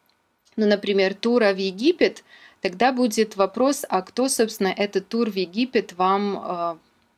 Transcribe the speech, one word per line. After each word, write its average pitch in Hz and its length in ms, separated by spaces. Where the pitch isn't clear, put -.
ну, 220 100
например, 202 480
тура 233 380
в 190 60
Египет, 196 680
тогда 190 300
будет 220 460
вопрос, 233 520
а 185 140
кто, 254 260
собственно, 214 480
этот 202 320
тур 233 220
в 190 60
Египет 196 560
вам, 196 520
э, 170 320